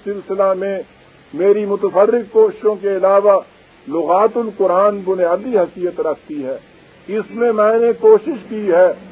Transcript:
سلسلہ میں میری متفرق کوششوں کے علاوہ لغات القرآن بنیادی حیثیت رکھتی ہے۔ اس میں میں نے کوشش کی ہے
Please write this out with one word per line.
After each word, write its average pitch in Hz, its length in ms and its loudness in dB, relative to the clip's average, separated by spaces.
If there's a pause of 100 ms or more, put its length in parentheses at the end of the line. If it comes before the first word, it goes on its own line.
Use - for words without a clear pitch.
سلسلہ 196 540 -2
میں 196 180 -6 (580)
میری 202 320 0
متفرق 202 680 0
کوششوں 214 480 0
کے 196 160 -2
علاوہ 196 420 2 (480)
لغات 170 500 0
القرآن 202 680 0
بنیادی 185 540 -2
حیثیت 175 420 -4
رکھتی 151 440 -8
ہے۔ 127 120 -8 (520)
اس 202 220 -6
میں 233 220 -2
میں 214 260 2
نے 233 220 2
کوشش 214 480 4
کی 214 240 -8
ہے 175 180 6 (220)